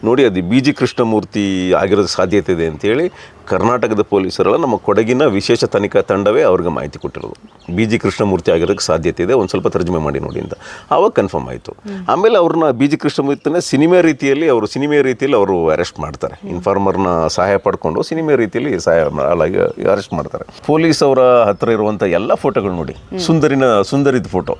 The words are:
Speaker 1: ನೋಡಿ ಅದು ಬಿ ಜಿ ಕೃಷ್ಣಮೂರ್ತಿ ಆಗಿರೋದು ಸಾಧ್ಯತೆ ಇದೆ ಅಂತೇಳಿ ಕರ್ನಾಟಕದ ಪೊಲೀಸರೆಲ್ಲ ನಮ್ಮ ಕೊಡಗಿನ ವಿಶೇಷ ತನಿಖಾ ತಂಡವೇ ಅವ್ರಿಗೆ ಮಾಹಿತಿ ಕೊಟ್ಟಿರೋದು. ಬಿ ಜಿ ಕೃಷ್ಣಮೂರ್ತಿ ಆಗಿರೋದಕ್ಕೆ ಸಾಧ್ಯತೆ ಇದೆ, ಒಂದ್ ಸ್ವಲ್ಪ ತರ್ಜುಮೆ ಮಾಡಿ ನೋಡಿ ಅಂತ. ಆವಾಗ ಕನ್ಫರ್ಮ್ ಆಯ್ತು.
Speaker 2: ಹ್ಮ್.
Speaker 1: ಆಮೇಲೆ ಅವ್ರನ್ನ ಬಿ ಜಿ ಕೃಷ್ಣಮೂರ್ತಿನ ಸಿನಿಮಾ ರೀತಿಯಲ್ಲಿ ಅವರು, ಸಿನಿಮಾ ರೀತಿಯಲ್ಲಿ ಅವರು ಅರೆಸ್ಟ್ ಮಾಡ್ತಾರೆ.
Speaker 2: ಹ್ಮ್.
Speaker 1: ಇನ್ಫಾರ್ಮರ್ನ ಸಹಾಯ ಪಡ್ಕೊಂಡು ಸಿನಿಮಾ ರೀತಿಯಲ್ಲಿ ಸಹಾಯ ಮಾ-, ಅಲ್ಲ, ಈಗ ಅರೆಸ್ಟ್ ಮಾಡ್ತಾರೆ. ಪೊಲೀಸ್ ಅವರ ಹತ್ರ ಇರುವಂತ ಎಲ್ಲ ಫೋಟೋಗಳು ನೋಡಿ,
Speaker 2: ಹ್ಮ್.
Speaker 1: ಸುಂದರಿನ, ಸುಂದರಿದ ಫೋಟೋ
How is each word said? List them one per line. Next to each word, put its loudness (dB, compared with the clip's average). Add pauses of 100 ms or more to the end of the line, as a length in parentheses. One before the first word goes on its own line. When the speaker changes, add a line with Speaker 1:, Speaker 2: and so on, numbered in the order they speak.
Speaker 1:
ನೋಡಿ 4
ಅದು 2
ಬಿ 2
ಜಿ 0
ಕೃಷ್ಣಮೂರ್ತಿ -2
ಆಗಿರೋದು 2
ಸಾಧ್ಯತೆ 0
ಇದೆ -2
ಅಂತೇಳಿ -2 (340)
ಕರ್ನಾಟಕದ 0
ಪೊಲೀಸರೆಲ್ಲ 0
ನಮ್ಮ 0
ಕೊಡಗಿನ 0
ವಿಶೇಷ 0
ತನಿಖಾ 0
ತಂಡವೇ 0
ಅವ್ರಿಗೆ 2
ಮಾಹಿತಿ -8
ಕೊಟ್ಟಿರೋದು. -12 (420)
ಬಿ 0
ಜಿ 0
ಕೃಷ್ಣಮೂರ್ತಿ 0
ಆಗಿರೋದಕ್ಕೆ 0
ಸಾಧ್ಯತೆ -2
ಇದೆ, 0
ಒಂದ್ 2
ಸ್ವಲ್ಪ -2
ತರ್ಜುಮೆ -2
ಮಾಡಿ -4
ನೋಡಿ -8
ಅಂತ. -10 (360)
ಆವಾಗ 2
ಕನ್ಫರ್ಮ್ -2
ಆಯ್ತು. -14
Speaker 2:
ಹ್ಮ್. -12
Speaker 1:
ಆಮೇಲೆ 2
ಅವ್ರನ್ನ 2
ಬಿ 0
ಜಿ 0
ಕೃಷ್ಣಮೂರ್ತಿನ -2
ಸಿನಿಮಾ 2
ರೀತಿಯಲ್ಲಿ 0
ಅವರು, 2
ಸಿನಿಮಾ 0
ರೀತಿಯಲ್ಲಿ 0
ಅವರು 2
ಅರೆಸ್ಟ್ -2
ಮಾಡ್ತಾರೆ. -8
Speaker 2:
ಹ್ಮ್. -14
Speaker 1:
ಇನ್ಫಾರ್ಮರ್ನ 0
ಸಹಾಯ 0
ಪಡ್ಕೊಂಡು -2
ಸಿನಿಮಾ -2
ರೀತಿಯಲ್ಲಿ -2
ಸಹಾಯ 2
ಮಾ-, -2
ಅಲ್ಲ, 2
ಈಗ -2
ಅರೆಸ್ಟ್ -2
ಮಾಡ್ತಾರೆ. -8 (220)
ಪೊಲೀಸ್ 2
ಅವರ 4
ಹತ್ರ 4
ಇರುವಂತ 0
ಎಲ್ಲ 0
ಫೋಟೋಗಳು -2
ನೋಡಿ, -6
Speaker 2:
ಹ್ಮ್. -12
Speaker 1:
ಸುಂದರಿನ, 2
ಸುಂದರಿದ 0
ಫೋಟೋ -4